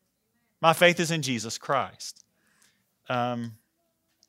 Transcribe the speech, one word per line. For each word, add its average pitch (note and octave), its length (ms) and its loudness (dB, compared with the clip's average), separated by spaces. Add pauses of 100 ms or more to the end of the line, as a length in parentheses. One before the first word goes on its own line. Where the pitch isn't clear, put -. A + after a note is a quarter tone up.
(600)
My E3 120 6
faith F3 260 4
is E3 100 0
in E3 140 -2
Jesus A#2 340 -6
Christ. G#2+ 640 -6 (840)
Um, A#2+ 440 -4 (760)